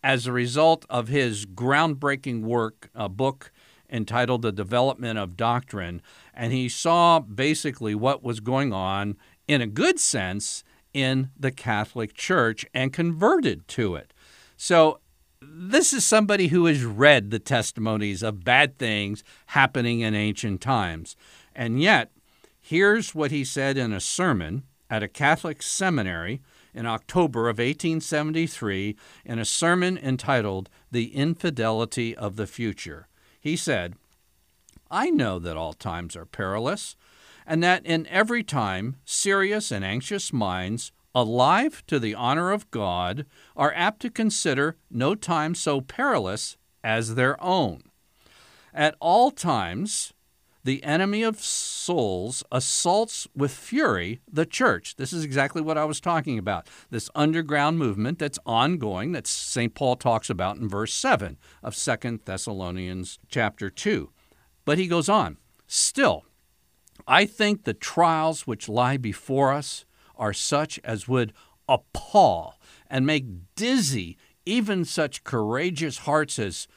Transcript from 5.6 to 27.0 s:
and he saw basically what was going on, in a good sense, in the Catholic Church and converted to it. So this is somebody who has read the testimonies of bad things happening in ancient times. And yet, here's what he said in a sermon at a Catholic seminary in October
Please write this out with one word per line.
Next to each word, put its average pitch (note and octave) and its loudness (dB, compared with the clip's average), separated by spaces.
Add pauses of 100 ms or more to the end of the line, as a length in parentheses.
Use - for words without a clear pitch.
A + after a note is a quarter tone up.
and A#2 -4
he B2+ -2
saw E3+ 4
basically B2 -2
what B2+ 0
was A2+ -4
going B2+ 0
on, G2 -2 (300)
in C#3+ 2
a A2+ -2
good D4+ 0
sense, G2 -2 (300)
in C3 0
the C3+ -2
Catholic A2 -4
Church A#2 0
and C3 -2
converted E3+ 2
to G2+ -2
it. - -12 (440)
So D#3+ 6 (400)
this F3+ 2
is B3+ 0
somebody G3+ 6
who E3+ 6
has D3 6
read A#2 6
the A2+ 0
testimonies G#2+ -2
of G#2 -4
bad C3 6
things G#2 -2 (260)
happening A#2+ 2
in A2 0
ancient G#2 -2
times. F2+ -2 (400)
And A#2+ -2
yet, E3 4 (480)
here's G3+ 0
what D3+ 0
he C#3+ -2
said C3+ -2
in A#2+ -2
a G2 -4
sermon A#2+ -2 (260)
at A2 -2
a G2+ -6
Catholic D3+ -2
seminary A2 -2 (320)
in A#2 -8
October A#2 0